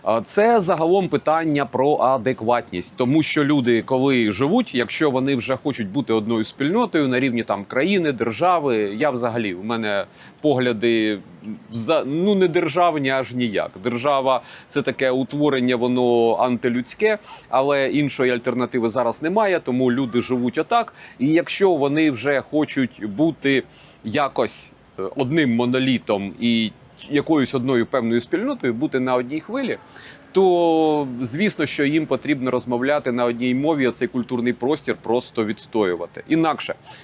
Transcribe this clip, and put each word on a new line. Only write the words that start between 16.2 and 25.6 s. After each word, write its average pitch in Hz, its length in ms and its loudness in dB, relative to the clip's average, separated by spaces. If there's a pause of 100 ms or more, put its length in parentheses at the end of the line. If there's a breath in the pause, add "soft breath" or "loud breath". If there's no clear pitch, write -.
антилюдське, 123 840 0 (300 loud breath)
але 135 420 2
іншої 131 420 0
альтернативи 120 560 -2
зараз 120 340 -2
немає, 185 380 0
тому 127 320 0
люди 120 280 0
живуть 123 380 -2
отак. 226 360 -2 (240 loud breath)
І 127 80 0
якщо 170 440 2
вони 151 400 2
вже 131 300 -2
хочуть 139 640 -2
бути 139 580 0 (420 loud breath)
якось, 127 680 -2 (260)
е, 95 40 -6 (140)
одним 135 400 2
монолітом 123 840 0